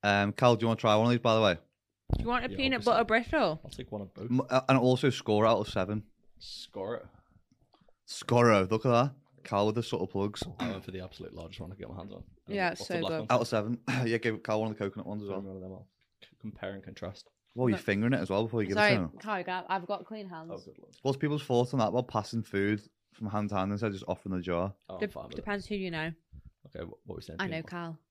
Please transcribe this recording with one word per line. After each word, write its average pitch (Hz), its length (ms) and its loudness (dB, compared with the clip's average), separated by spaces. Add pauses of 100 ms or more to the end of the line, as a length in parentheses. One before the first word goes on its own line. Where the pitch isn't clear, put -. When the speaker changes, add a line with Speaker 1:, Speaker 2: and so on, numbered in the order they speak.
Speaker 1:
Um, 101 320 2
Cal, 120 220 6
do 104 80 -2
you 117 40 2
wanna 113 120 2
try 107 160 4
one 110 100 6
of 120 60 4
these, 120 80 2
by 113 160 4
the 113 60 4
way? 98 120 6 (640)
Speaker 2:
Do - 60 -4
you 226 40 -4
want 240 180 -2
a 254 40 -4
Speaker 3:
Yeah, - 80 -8
Speaker 2:
peanut 262 220 0
Speaker 3:
obviously. 226 140 2
Speaker 2:
butter 233 120 4
brittle? 226 580 0
Speaker 3:
I'll - 60 -14
take - 220 -12
one 104 100 -6
of 95 120 -12
both. 101 180 -10
Speaker 1:
M-, 127 180 4
uh, 127 200 4
and 135 80 8
also 127 340 6
score 107 340 4
out 110 140 6
of 110 100 -2
seven. 101 340 -2 (360)
Speaker 3:
Score - 560 -10
it. - 100 -12 (1000)
Speaker 1:
Scorro, 117 680 4
look - 140 0
at 127 60 4
that. 127 200 4 (320)
Cal 104 240 2
with 107 80 0
the 117 80 -2
subtle 95 240 -4
plugs. 101 340 -4 (180)
Speaker 3:
I 120 120 -4
went 95 120 -8
for 92 80 -12
the 92 120 -8
absolute 90 300 -14
largest 82 260 -14
one 87 120 -10
I 101 40 -14
could - 60 -16
get - 80 -12
my - 80 -12
hands 101 160 -12
on. - 60 -14
Um, - 60 -16 (220)
Speaker 2:
Yeah, 185 240 -2
it's 180 100 -10
Speaker 3:
what's - 60 -12
the 180 80 -6
Speaker 2:
so 170 60 -2
Speaker 3:
black 156 100 -2
Speaker 2:
good. 160 80 -2
Speaker 3:
one? 110 100 -8
Speaker 1:
Out 123 120 4
of 117 60 -2
seven. 113 400 -2
<clears throat> 123 200 -2
Yeah, 117 100 2
give 110 260 -2
Cal 110 180 0
one 110 100 -2
of 104 60 -8
the 104 60 -4
coconut 101 220 -6
ones 104 160 -8
as 101 80 -10
Speaker 3:
Throw 95 80 -4
Speaker 1:
well. 98 100 -8
Speaker 3:
one 95 100 -14
of 92 40 -12
them 92 120 -12
out. 95 120 -16 (360)
C-, - 60 -20 (140)
compare 101 320 -10
and 98 100 -14
contrast. - 460 -14 (240)
Speaker 1:
Whoa, 123 140 2
you're 104 100 4
Speaker 2:
Look. - 80 -8
Speaker 1:
fingering 110 280 2
it 123 60 2
as 92 120 -4
well 101 120 2
before 113 200 0
you 95 60 -2
give 98 80 0
Speaker 2:
Sorry, 208 160 6
Speaker 1:
it - 20 6
to 98 80 0
him. 82 80 -4 (100)
Speaker 2:
Cal, 202 220 -4
Cal, 185 260 -6
I've 185 160 -2
got 202 200 -6
clean 214 220 -12
hands. 165 240 -14
Speaker 3:
Oh, - 60 -10
good - 220 -18
lord. - 240 -20
Speaker 1:
What's 135 140 0
people's 147 260 -2
thoughts 123 300 2
on 135 60 2
that 107 100 4
about 123 200 0
passing 113 340 -2
food 104 380 0 (320)
from 110 140 -10
hand 104 220 -2
to 101 60 -4
hand 95 160 0
instead 104 160 -2
of 101 60 -2
just 95 140 -10
offering 92 280 -6
the 90 60 -4
jar? 90 320 -2 (160)
Speaker 3:
Oh, 95 60 -12
I'm 90 40 -12
Speaker 2:
Dep-, - 140 -6
Speaker 3:
fine - 120 -12
with - 80 -16
it. - 40 -12
Speaker 2:
depends 202 300 -8
who 214 80 -6
you 190 160 -6
know. 160 200 -4 (540)
Speaker 3:
Okay, - 180 -10
what, - 220 -12
what - 80 -12
are - 40 -10
we - 40 -12
saying? - 180 -12
Speaker 2:
I 196 60 -2
know 190 60 -6
Speaker 3:
Peanut 160 140 -8
butter? 180 120 -14
Speaker 2:
Cal. 165 220 -10 (120)